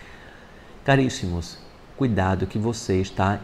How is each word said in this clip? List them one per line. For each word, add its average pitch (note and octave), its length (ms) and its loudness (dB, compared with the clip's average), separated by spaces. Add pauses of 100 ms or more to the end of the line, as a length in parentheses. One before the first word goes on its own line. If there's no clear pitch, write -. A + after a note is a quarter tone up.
(840)
caríssimos, G#2+ 760 0 (380)
cuidado F#2+ 500 2
que G#2+ 140 -4
você G#2+ 400 0
está G2 440 0